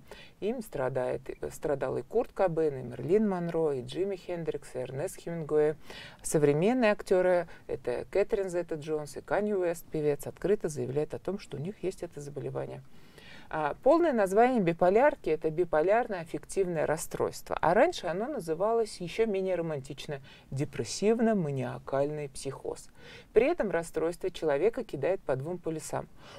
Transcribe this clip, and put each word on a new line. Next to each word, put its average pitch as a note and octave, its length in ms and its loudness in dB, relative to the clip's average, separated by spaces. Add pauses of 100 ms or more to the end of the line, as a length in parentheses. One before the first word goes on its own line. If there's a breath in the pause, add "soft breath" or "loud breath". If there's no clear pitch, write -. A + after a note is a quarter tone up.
(420 loud breath)
Им A#3 200 -4
страдает, C3 600 -4 (300)
страдал C#3 460 -2
и B2+ 40 -4
Курт A#3 320 -4
Кобейн, D#3+ 440 0
и B2+ 60 -8
Мерлин C3+ 440 0
Монро, E3+ 440 0
и C3 100 -4
Джимми E3 340 -4 (120)
Хендрикса, D3+ 540 -6
Эрнест C3+ 360 -6
Хемингуэй. D#3 580 0 (460 loud breath)
Современные F3+ 720 4
актеры — F3+ 560 4 (200 loud breath)
это - 440 -4
Кэтрин G3 380 0
Зета-Джонс D#3 680 -4
и - 40 -10
Канье G#3 360 0
Уэст, E3+ 280 -2
певец, D3 420 -2
открыто F#3 400 -2
заявляют C#3+ 460 -4
о A#2+ 60 -8
том, G3 200 -6
что - 160 -12
у - 60 -8
них F#3 200 -8
есть F3+ 220 -6
это E3+ 160 -12
заболевание. C#3 600 -8 (680 loud breath)
А, D3 320 -2
полное D#4+ 300 6
название A3+ 480 6
"Биполярки" — F#3 720 4
это D#3 200 2
биполярное F3+ 720 2
аффективное E3 640 -2
расстройство, - 760 -2
а E3 120 6
раньше C4 340 4
оно F#3 200 -2
называлось G#3+ 720 -2
еще F#3 260 -2
менее F#3+ 300 0
романтично — D3+ 640 -6 (320 loud breath)
депрессивно-маниакальный D3 1800 0
психоз. - 640 -10 (420 loud breath)
При A#3 160 6
этом D4 240 0
расстройство E3+ 580 -2
человека E3 540 0
кидает E3 380 -2
по C3 160 -2
двум E3+ 220 -6
полюсам. D#3 500 -6 (300 loud breath)